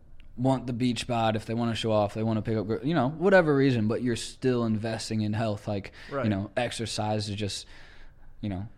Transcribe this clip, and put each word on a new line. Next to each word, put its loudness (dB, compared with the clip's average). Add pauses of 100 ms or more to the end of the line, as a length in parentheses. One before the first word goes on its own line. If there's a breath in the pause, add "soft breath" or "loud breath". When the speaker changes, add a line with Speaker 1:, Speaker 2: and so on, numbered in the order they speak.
(380)
Speaker 1:
want 2
the -2
beach -2
bod, 2
if -6
they -6
wanna -2
show 0
off, 2
they -2
wanna 0
pick -2
up 0
gr-, 0
you 0
know, 2
whatever 6
reason, 4
but 0
you're 0
still 0
investing -2
in 0
health, -2
like, -4 (180 loud breath)
Speaker 2:
Right. -2
Speaker 1:
you 2
know, 0
exercise -2
is -4
just, -6 (760 soft breath)
you -4
know, -6 (120)